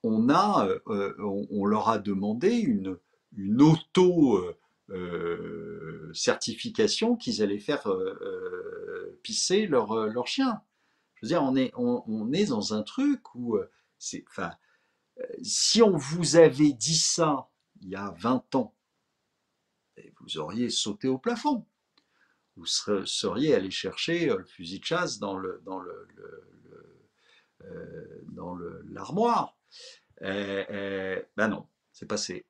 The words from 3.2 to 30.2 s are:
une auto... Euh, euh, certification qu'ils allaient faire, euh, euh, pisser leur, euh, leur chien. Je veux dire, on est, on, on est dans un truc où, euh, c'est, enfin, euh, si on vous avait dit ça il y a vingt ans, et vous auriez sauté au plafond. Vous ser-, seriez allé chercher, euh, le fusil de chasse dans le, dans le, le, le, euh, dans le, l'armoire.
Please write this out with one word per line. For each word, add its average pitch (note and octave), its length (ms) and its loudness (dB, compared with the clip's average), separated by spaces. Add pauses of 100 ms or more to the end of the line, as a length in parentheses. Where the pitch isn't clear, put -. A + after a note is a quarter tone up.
une G#2 260 2
auto... D#3+ 760 6
Euh, F2+ 200 -2 (320)
euh, E2 1200 -8
certification A#2+ 1040 0
qu'ils G#2+ 260 -2
allaient G2+ 160 0
faire, C#3+ 280 -4
euh, F#2+ 340 -4
euh, F#2 1000 -10
pisser F#3+ 460 0
leur, A#2 240 2
euh, A2 160 0
leur A#2+ 200 -2
chien. C4+ 340 0 (540)
Je - 100 -14
veux - 20 -6
dire, D#3 160 2
on C3 140 2
est, C3 180 0
on, A#2+ 320 0
on A2 240 -2
est G3 140 2
dans G#2+ 280 -2
un G#2+ 100 -2
truc - 520 -2
où, A#2+ 220 -2
euh, F2+ 120 -2 (300)
c'est, - 300 -10
enfin, E2+ 240 -8 (680)
euh, - 40 -8 (180)
si - 400 4
on G3 160 8
vous D3+ 400 2
avait D3+ 340 10
dit C3+ 240 -2
ça D#3 540 0 (320)
il F2+ 80 -14
y F#2 60 -8
a - 220 -8
vingt A#3+ 380 0
ans, A#3 180 0 (1300)
et - 200 -20
vous - 180 -10
auriez G#2 320 -4
sauté - 380 -4
au C3 100 0
plafond. A#3+ 480 -2 (920)
Vous E2 120 -12
ser-, G2+ 400 0
seriez A#2+ 480 0
allé F#2+ 160 0
chercher, E3 580 -2
euh, G2+ 80 0
le F2+ 80 -8
fusil F2 340 -14
de - 60 -14
chasse E3 320 -4
dans G2+ 180 -6
le, F#2 300 -8
dans F#2+ 140 -8
le, F2+ 360 -14
le, F#2+ 280 -20 (260)
le, - 960 -20
euh, E2+ 640 -16
dans F2 260 -12
le, F2 380 -12
l'armoire. E3 680 -2 (640)